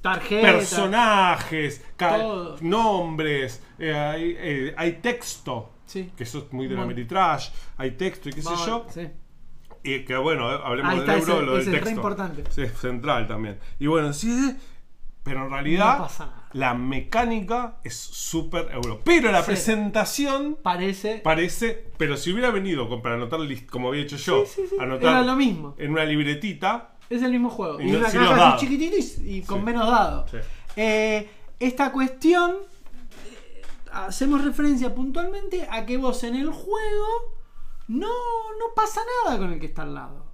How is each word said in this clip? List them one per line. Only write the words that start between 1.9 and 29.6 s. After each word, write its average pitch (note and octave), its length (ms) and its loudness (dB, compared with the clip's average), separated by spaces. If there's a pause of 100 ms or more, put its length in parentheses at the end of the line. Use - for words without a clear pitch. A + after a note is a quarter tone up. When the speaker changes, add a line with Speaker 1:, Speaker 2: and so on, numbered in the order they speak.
Speaker 2:
ca-, E3 220 2
Speaker 1:
Todo. F3+ 420 -4
Speaker 2:
nombres, E3 1000 0 (180)
eh, D#3 140 -2
hay, D#3+ 440 -2
eh, C#3+ 400 -4
hay E3+ 160 0
texto, E3+ 760 -6 (140)
Speaker 1:
Sí. F3+ 300 -10
Speaker 2:
que - 80 -8
eso C#3+ 160 -8
es - 140 -14
muy C3 140 -6
de C3 80 -4
la - 60 -4
Speaker 1:
Muy. - 120 -2
Speaker 2:
Ameritrash, D#3 560 0 (280)
hay C3 140 -4
texto D3 380 -6
y C3+ 40 -10
qué C#3+ 80 -6
sé D#3+ 80 -4
Speaker 1:
Muy, F3 160 -2
Speaker 2:
yo. A#3 240 -2
Speaker 1:
sí. E3+ 180 -10 (800)
Speaker 2:
Y C3 200 -4
que B2+ 100 -4
bueno, C3 360 0
eh, C#3+ 120 -2
hablemos C3+ 300 0
Speaker 1:
Ahí F3+ 80 2
Speaker 2:
del C#3+ 80 0
Speaker 1:
está, D#3+ 100 6
Speaker 2:
euro, E3 160 2
Speaker 1:
ese, D3 100 2
Speaker 2:
lo C3 80 0
del C3 80 4
Speaker 1:
ese - 80 0
es F3 60 2
re D3 60 2
Speaker 2:
texto. A3 160 -2
Speaker 1:
importante. F#3+ 520 -4
Speaker 2:
Sí, C#3+ 120 4
es A#2+ 180 0
central B2+ 480 0
también. A2 320 -4 (200)
Y C#3+ 80 2
bueno, D3+ 260 2
sí, A#3+ 420 0 (680)
pero C3+ 220 0
en C3+ 60 -6
realidad F3+ 460 4
Speaker 1:
No F3+ 80 -2
pasa D3+ 220 -4
nada. - 260 -8
Speaker 2:
la C3 200 2
mecánica A3+ 1120 -2
es - 120 -8
súper - 760 -4
euro. A#2+ 320 -4
Pero D#4+ 280 6
la F3 100 6
Speaker 1:
Sí. E3+ 60 -2
Speaker 2:
presentación A3 1160 0
Speaker 1:
Parece F#3+ 560 -2
Speaker 2:
parece, F3 800 0
pero D3 200 0
si F3 140 -4
hubiera A#3+ 180 2
venido F#3 400 0
con, A#2 120 -6
para A#2 140 -2
anotar A#2+ 260 -4
list-, C#3 280 -8
como B2 200 -4
había C#3+ 140 -2
hecho C#3+ 120 -8
yo, D#3 300 2
Speaker 1:
Sí, - 180 -6
sí, F#4 60 -4
sí. G4 100 -4
Speaker 2:
anotar - 320 2
Speaker 1:
Era B3+ 100 6
lo B3+ 140 2
mismo. F3 420 0
Speaker 2:
en D3+ 140 -4
una D#3+ 140 2
libretita. D3+ 920 -2 (140)
Speaker 1:
Es A#3+ 120 -2
el B3+ 100 2
mismo B3 180 2
juego. E3 320 -6
Speaker 2:
Y F#3 80 0
Speaker 1:
Y - 20 4
Speaker 2:
no, A3 80 4
Speaker 1:
una A3+ 100 4
Speaker 2:
sin - 120 4
los - 80 8
Speaker 1:
caja - 120 8
así E3 80 12
Speaker 2:
dados. - 120 4
Speaker 1:
chiquitito D4 340 0 (300)
y, G3 120 -4
y G3+ 60 -4
con G3 160 -2
Speaker 2:
Sí. G#3 60 -2